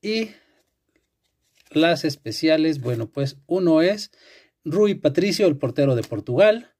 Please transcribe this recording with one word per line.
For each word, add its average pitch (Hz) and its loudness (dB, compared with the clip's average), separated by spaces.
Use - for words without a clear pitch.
Y 220 -6
las 165 0
especiales, 156 -2
bueno, 117 -6
pues 139 -6
uno 170 2
es 202 -2
Rui 196 0
Patricio, 180 0
el 143 0
portero 135 0
de 113 -2
Portugal. 190 0